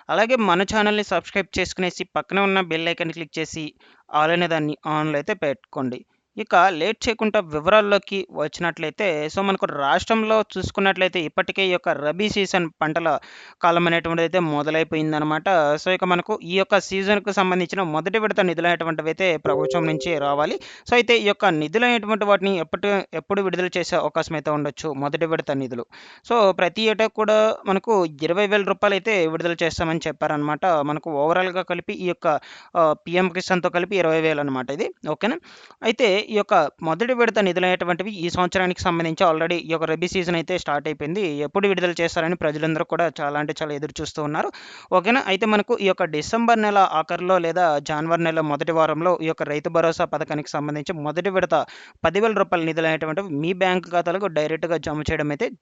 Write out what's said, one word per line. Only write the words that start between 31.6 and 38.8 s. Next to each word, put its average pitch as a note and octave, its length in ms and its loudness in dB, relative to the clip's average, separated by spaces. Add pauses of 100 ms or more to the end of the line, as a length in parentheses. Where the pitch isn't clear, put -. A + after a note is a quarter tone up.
కలిపి F3 320 -6
ఈ F#3 120 -6
యొక్క, E3 340 0 (380)
ఆ, D#3+ 160 4
పీఎం F3 360 0
కిసాన్‌తో F3 400 -2
కలిపి F3+ 280 -2
ఇరవై D#3+ 240 2
వేలు D#3+ 180 2
అనమాట C3 320 -2
ఇది, E3+ 180 -4 (200)
ఓకేనా? A3 300 -2 (440)
అయితే A3 400 2
ఈ G#3+ 120 -4
యొక్క G3 340 4 (120)
మొదటి E3+ 320 0
విడత A3+ 260 2
నిధులు F3+ 260 2
అనేటువంటివి F3+ 460 0
ఈ F3 180 -4
సంవత్సరానికి F3+ 520 0